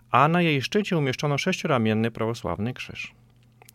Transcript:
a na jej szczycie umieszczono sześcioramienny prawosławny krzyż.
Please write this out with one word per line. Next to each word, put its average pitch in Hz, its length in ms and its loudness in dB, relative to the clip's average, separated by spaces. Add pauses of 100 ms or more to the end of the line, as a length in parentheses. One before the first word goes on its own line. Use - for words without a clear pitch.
(120)
a 131 160 6
na 175 140 2
jej 151 200 2
szczycie 190 360 0
umieszczono 143 400 0
sześcioramienny 117 760 0
prawosławny 110 600 -4
krzyż. - 400 -14 (600)